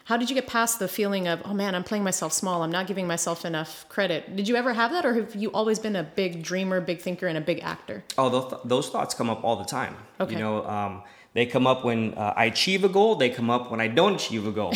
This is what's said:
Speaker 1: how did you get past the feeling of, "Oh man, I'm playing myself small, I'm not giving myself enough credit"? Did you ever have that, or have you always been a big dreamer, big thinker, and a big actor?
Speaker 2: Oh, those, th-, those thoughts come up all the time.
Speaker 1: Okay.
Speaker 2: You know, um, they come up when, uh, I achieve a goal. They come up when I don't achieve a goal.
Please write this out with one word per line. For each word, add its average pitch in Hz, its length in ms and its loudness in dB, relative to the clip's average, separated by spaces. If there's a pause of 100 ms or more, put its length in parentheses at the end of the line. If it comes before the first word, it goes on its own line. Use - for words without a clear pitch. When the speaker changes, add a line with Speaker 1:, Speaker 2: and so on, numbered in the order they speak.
Speaker 1:
how 233 120 0
did 240 120 0
you 262 60 -2
get 262 120 0
past 233 320 0
the 185 100 -2
feeling 196 400 0
of, 170 160 0
"Oh 202 100 -6
man, 196 200 0
I'm 180 100 -2
playing 208 200 -2
myself 180 280 0
small, 180 300 0
I'm 160 100 0
not 185 140 0
giving 190 200 -2
myself 170 380 -2
enough 160 440 -6
credit"? 180 480 -2
Did 202 120 0
you 240 80 4
ever 247 160 2
have 233 200 2
that, 349 140 0
or 240 80 2
have 220 200 -2
you 208 180 -2
always 220 260 2
been 170 180 -2
a 175 60 -2
big 170 400 -2
dreamer, 185 380 0
big 170 200 -4
thinker, 180 260 -4
and 160 120 0
a - 20 0
big 160 220 0
actor? - 420 -8 (140)
Speaker 2:
Oh, 131 100 4
those, 127 220 0
th-, - 140 -8
those 127 240 0
thoughts - 260 -2
come 117 160 0
up 110 140 -4
all 113 120 2
the 98 80 -8
time. 127 320 -6 (240)
Speaker 1:
Okay. 190 120 -2
Speaker 2:
You - 80 -4
know, 107 260 -2
um, 101 360 -4 (320)
they 120 120 6
come 127 200 2
up 127 180 4
when, 113 300 0
uh, 104 220 0
I 113 80 6
achieve 185 400 2
a 196 40 4
goal. 202 280 4
They 131 120 4
come 117 220 0
up 123 220 0
when 113 80 -2
I 110 80 2
don't 170 260 4
achieve 113 320 -4
a 107 60 -2
goal. 101 240 0